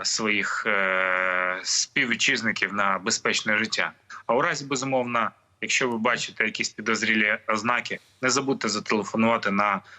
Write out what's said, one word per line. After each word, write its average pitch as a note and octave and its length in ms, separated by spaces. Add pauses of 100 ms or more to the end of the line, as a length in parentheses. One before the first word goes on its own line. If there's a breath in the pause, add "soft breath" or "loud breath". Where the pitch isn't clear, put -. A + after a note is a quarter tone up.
своїх, G#2+ 600
е, F#2 1000
співвітчизників A2+ 1080
на G2 260
безпечне G#2+ 580
життя. G#2 340 (340 loud breath)
А A#2 100
у B2+ 60
разі, D#3 240
безумовно, B2+ 640 (300)
якщо B2 280
ви A#2+ 80
бачите A2+ 480
якісь A2 240
підозрілі A2 680 (100)
ознаки, A2+ 520 (220)
не B2+ 80
забудьте C3 400
зателефонувати G#2+ 840
на G2+ 300 (180 loud breath)